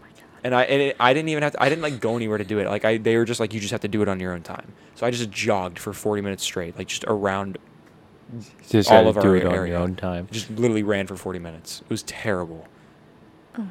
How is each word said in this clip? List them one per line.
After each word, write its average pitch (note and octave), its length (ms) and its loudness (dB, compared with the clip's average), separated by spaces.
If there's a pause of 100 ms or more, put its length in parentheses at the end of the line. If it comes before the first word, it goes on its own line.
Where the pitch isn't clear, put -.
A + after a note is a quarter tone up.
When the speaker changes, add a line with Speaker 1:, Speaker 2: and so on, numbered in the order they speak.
Speaker 1:
my - 60 -20
God. - 160 -20 (220)
Speaker 2:
And B2+ 100 2
I, B2 80 6
and C#3 180 2
it, C#3 200 0
I B2 120 8
didn't D#3 160 2
even D3+ 140 0
have D3 80 0
to, - 100 -4
I B2+ 60 4
didn't, D#3+ 140 0
like, D3 180 -4
go A2+ 160 0
anywhere A2 220 -2
to G#2 80 -2
do G#2 140 -2
it. G2 100 0
Like, G#2 160 -2
I, A2 120 4
they A2+ 200 2
were A#2 80 4
just A#2 160 -4
like, A2 120 -2
"You A2 60 -6
just G2+ 140 -6
have A2 80 -4
to G#2 80 -4
do G#2 120 0
it G#2 60 2
on F#2 140 -4
your F#2 100 -6
own F2 100 -8
time." - 300 -14 (240)
So A2+ 100 -6
I B2 60 0
just A#2+ 200 -4
jogged F#2 480 -2
for G#2+ 120 -8
forty G#2 300 -2
minutes G2 220 -6
straight, E2+ 340 -6
like, F#2+ 100 -8
just - 220 -8
around G2 480 -2 (1120)
Speaker 3:
Just G#2 200 4
Speaker 2:
all A2 140 10
Speaker 3:
gotta A2 60 6 (100)
Speaker 2:
of G2 40 4
Speaker 3:
do G2 80 8
Speaker 2:
our F#2 40 8
Speaker 3:
it F#2 100 4
on F2+ 80 2
Speaker 2:
area. F2+ 200 0
Speaker 3:
your F2 80 0
own F#2 160 -2
time. F2+ 340 -6
Speaker 2:
Just A2 180 -8
literally A2 340 2
ran G2 240 0
for F#2+ 100 -10
forty F#2 220 -8
minutes. E2 420 -14
It - 80 -20
was A2+ 140 -4
terrible. F2 640 -6 (880)
Speaker 1:
Oh A#3+ 60 -8
my G3 80 -10